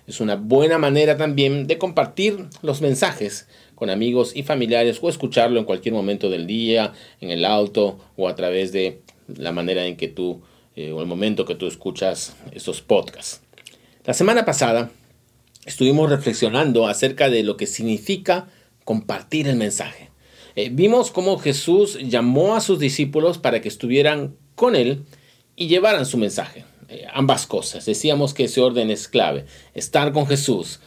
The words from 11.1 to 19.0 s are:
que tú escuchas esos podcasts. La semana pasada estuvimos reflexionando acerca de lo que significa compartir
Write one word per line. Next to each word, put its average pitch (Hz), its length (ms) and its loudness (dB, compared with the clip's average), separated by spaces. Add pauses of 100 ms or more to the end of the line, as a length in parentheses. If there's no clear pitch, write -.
que 87 100 -6
tú 87 120 -6
escuchas - 720 -6 (160)
esos - 300 -10
podcasts. - 600 -2 (640)
La 127 100 -2
semana 220 300 4
pasada 120 460 0 (760)
estuvimos 147 440 2
reflexionando 127 760 2
acerca 135 420 0
de 117 140 4
lo 104 140 -2
que 101 100 -6
significa 180 840 -2 (360)
compartir 113 640 -4